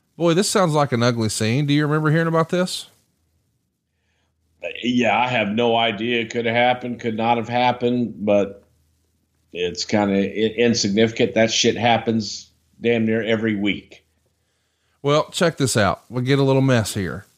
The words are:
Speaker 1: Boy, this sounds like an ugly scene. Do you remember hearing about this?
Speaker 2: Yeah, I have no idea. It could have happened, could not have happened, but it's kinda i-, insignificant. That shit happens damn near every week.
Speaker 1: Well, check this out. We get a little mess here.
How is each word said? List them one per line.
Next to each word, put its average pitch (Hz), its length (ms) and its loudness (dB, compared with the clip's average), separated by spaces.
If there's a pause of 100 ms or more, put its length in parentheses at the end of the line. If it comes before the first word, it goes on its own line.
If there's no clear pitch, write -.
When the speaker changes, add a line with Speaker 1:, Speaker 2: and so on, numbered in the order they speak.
(180)
Speaker 1:
Boy, 165 160 2
this 190 160 0
sounds 180 240 2
like 143 180 0
an 117 100 2
ugly 117 280 0
scene. 120 340 0
Do 143 80 0
you 151 140 2
remember 151 240 0
hearing 165 160 2
about 165 240 0
this? 180 380 -4 (1900)
Speaker 2:
Yeah, 113 360 2
I 123 100 0
have 113 200 0
no 117 280 2
idea. 117 460 0
It 113 80 -8
could 117 160 -2
have 113 80 0
happened, 123 440 0
could 110 180 -4
not 117 200 2
have 113 140 -4
happened, 123 640 0 (100)
but 101 400 0 (880)
it's 87 320 -4
kinda 101 320 0
i-, 107 400 -2
insignificant. 113 800 0
That 113 180 2
shit 113 240 0
happens 113 760 -2 (300)
damn 113 260 0
near 110 160 0
every 110 320 0
week. - 500 -6 (1000)
Speaker 1:
Well, 147 280 2
check - 280 0
this 131 180 0
out. 98 320 2
We 123 140 -6
get 139 160 2
a 139 40 2
little 135 200 4
mess 123 320 2
here. 92 320 -6 (120)